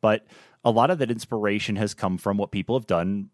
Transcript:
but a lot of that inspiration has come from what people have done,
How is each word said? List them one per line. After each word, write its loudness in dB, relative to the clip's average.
but 2
a 4
lot 4
of 0
that -2
inspiration -2
has -2
come -2
from -2
what -2
people -2
have -12
done, -2